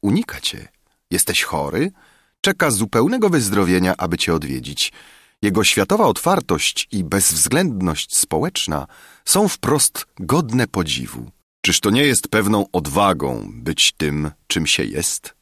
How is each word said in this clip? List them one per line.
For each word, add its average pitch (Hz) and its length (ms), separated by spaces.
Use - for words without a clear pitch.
Unika 131 400
cię. - 260
Jesteś - 320
chory? 82 480
Czeka 185 300
zupełnego 127 580
wyzdrowienia, 95 680
aby 85 200
cię - 160
odwiedzić. 69 600
Jego 101 220
światowa 190 420
otwartość 143 880
i 98 120
bezwzględność 92 1120
społeczna 78 720
są 202 220
wprost - 580
godne 123 480
podziwu.” 67 640
„Czyż - 180
to 107 100
nie 123 140
jest 135 240
pewną 104 440
odwagą 71 800
być - 440
tym, 76 340
czym - 200
się - 160
jest?” - 580